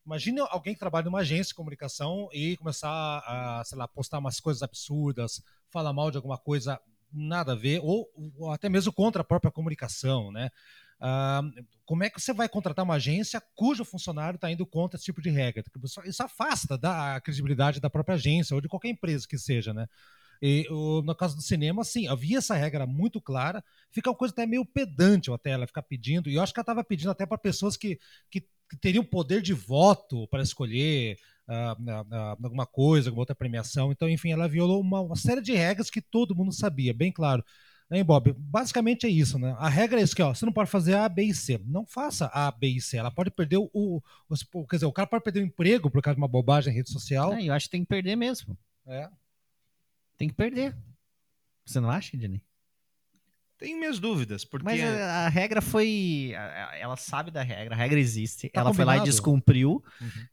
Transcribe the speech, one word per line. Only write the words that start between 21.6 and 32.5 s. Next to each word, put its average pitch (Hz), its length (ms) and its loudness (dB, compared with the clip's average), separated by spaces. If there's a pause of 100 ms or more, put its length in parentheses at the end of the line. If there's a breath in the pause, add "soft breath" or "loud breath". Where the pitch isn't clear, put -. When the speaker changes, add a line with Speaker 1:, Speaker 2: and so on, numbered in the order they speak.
Speaker 1:
sim, 220 240 -2
havia 139 300 0
essa 226 160 0
regra 147 320 0
muito 170 340 -2
clara, 143 420 -4 (280 soft breath)
fica - 200 -4
uma 240 60 0
coisa 247 160 -2
até 233 140 -4
meio 240 180 0
pedante 185 680 4
até 123 200 -4
ela 123 160 -2
ficar 147 160 -8
pedindo, 143 480 -2
e 139 60 0
eu 170 60 2
acho 196 120 -2
que - 60 -10
ela 226 40 -4
tava 233 180 -2
pedindo 180 280 -2
até 190 160 -4
pra 214 100 -4
pessoas 202 400 -2
que, 190 220 -6 (320 soft breath)
que, 196 100 -6
que - 400 -18
teriam 196 240 4
poder 180 380 0
de 185 100 -2
voto 135 760 4
pra - 140 -2
escolher, 127 760 -2 (280 soft breath)
ah, 117 320 -6
na, 110 260 -8
na, 107 260 -8 (120)
alguma 123 240 -4